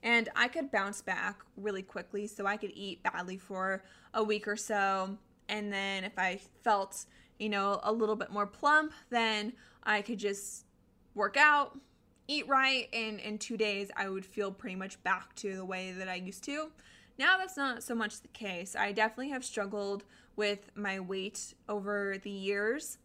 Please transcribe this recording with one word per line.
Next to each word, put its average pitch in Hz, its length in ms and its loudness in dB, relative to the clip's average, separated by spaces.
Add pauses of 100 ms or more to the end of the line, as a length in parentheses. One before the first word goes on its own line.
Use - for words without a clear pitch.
and 233 320 6
I 233 100 6
could 269 240 -2
bounce 202 320 0
back 190 380 -4 (160)
really 196 260 -4
quickly, 202 460 -6
so 202 180 -4
I 202 100 2
could 208 180 -6
eat 196 280 -8
badly 185 340 -4
for 190 460 -2 (320)
a 220 80 2
week 214 240 0
or 208 100 -2
so, 196 600 0 (300)
and 208 240 -4
then 196 320 -2
if 185 120 -6
I 185 220 0 (240)
felt, 202 420 2 (360)
you 214 80 0
know, 202 340 2
a 214 100 4
little 220 240 4
bit - 140 -6
more 202 160 0
plump, 302 460 4 (180)
then 226 440 2 (280)
I 208 200 2
could 214 160 -4
just 196 460 -4 (520)
work - 200 2
out, 294 400 8 (520)
eat 285 180 -2
right, 269 460 4
and 220 260 -4
in 214 200 -6
two 226 180 -6
days 202 400 0
I 196 120 -2
would 190 160 -6
feel 196 280 -4
pretty 190 240 -10
much 190 260 -8
back 185 340 0
to 196 200 -6
the 190 80 -8
way 185 260 -6
that 185 180 -6
I 185 60 -4
used 185 300 -8
to. 311 260 -4 (480)
Now 339 180 6
that's 381 200 -2
not 269 260 0
so 240 120 -4
much 220 260 -2
the - 80 -20
case. 190 480 -6
I 202 160 2
definitely 226 380 0
have 254 140 -4
struggled 202 600 -4 (320)
with 202 400 -2
my 190 240 -2
weight 190 540 -6 (140)
over 202 540 -2
the 202 80 -8
years. 202 760 -2